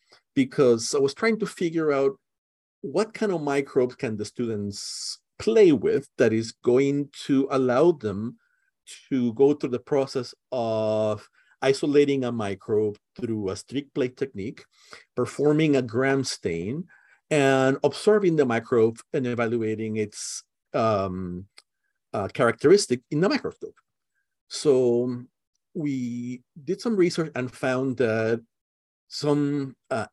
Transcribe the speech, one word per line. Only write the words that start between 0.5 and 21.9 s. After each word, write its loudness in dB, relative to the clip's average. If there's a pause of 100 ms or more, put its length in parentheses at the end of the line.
I 2
was 2
trying -2
to -4
figure -2
out 2 (680)
what -2
kind -2
of -2
microbes 0
can -4
the -6
students -8 (200)
play 6
with 0 (100)
that 4
is -2
going 2 (160)
to 0
allow 4
them -4 (680)
to 0
go 4
through -4
the -4
process -4 (200)
of -2 (320)
isolating 2
a -4
microbe -4 (200)
through -4
a -6
streak -10
plate -4
technique, -10 (520)
performing 2
a 2
gram 0
stain, -6 (460)
and 4
observing 2
the 4
microbe 2 (140)
and -2
evaluating -2
its, -6 (300)
um, -2 (680)